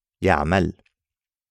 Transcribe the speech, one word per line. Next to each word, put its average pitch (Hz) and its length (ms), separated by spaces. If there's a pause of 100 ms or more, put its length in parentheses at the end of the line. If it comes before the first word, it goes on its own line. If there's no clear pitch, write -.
(220)
يعمل. 87 520 (760)